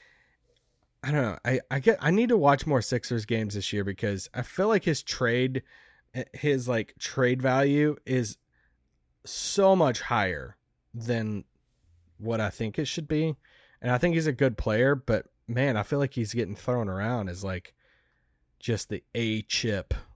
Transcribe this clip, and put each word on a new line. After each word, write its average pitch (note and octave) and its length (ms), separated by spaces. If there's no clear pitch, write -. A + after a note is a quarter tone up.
I C3+ 100
don't D3 120
know, G#2 220
I, B2+ 160
I C3+ 80
get, G#3 220
I D3 100
need A3+ 180
to A#3 80
watch C#3 300
more C#3 160
Sixers A#2 420
games A2 300
this G2 180
year G2+ 100
because G2 520
I A#2+ 80
feel - 240
like G#3+ 160
his D#3 180
trade, B2+ 640
his, C3+ 340
like, A2+ 320
trade B2+ 420
value C#3+ 540
is B2 320
so - 520
much C#3+ 240
higher F2+ 560
than A2 520
what A2+ 240
I G#2 80
think G#2+ 300
it D3+ 60
should D3+ 220
be. D#3 280
And B2 100
I B2 60
think E3 180
he's D#3+ 120
a C#3+ 60
good B2 240
player, A#2+ 380
but A#2+ 320
man, B2 300
I G#2 60
feel C#3+ 160
like C#3 140
he's A2 200
getting G#2+ 220
thrown A#2 340
around G2+ 400
as, F2+ 140
like, F#2 300
just - 300
the G2+ 140
A A2 280
chip, - 500